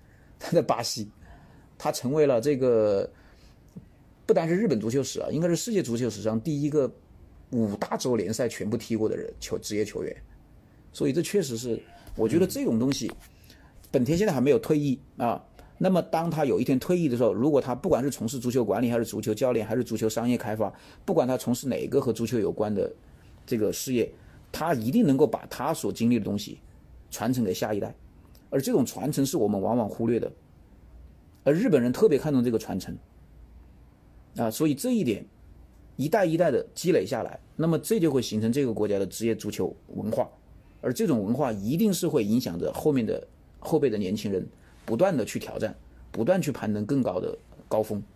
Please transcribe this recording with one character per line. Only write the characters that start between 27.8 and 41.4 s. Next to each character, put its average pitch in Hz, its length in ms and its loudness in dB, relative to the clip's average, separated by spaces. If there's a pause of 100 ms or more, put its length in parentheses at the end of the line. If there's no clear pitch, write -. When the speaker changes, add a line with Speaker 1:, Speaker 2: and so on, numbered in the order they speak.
Speaker 1:
而 139 120 0
这 240 100 -2
种 156 140 4
传 117 260 -6
承 139 140 0
是 127 100 -4
我 110 100 2
们 101 160 0
往 110 160 0
往 110 120 0
忽 113 180 -4
略 117 120 2
的。 - 120 -6 (1120)
而 143 100 4
日 214 160 2
本 143 120 6
人 120 100 2
特 - 160 4
别 147 100 4
看 156 140 0
重 127 120 4
这 123 60 2
个 113 80 0
传 95 220 -4
承。 - 180 -10 (1400)
啊， 117 120 0
所 147 180 0
以 147 60 2
这 254 180 -2
一 226 120 2
点 113 220 0 (720)
一 131 100 -2
代 208 160 4
一 165 140 2
代 170 120 4
的 117 240 0
积 170 180 0
累 113 140 4
下 113 180 -2
来， - 140 -10 (180)
那 160 120 0
么 160 100 4
这 220 220 0
就 165 100 4
会 135 120 2
形 107 180 -2
成 113 120 0
这 139 140 2
个 117 80 0
国 104 140 0
家 101 100 0
的 98 80 0
职 101 200 -6
业 113 100 2
足 104 160 -6
球 - 240 -4 (120)
文 101 220 -6
化， 120 200 -2 (500)
而 127 140 -2
这 220 120 0
种 135 180 2
文 104 100 0
化 131 180 0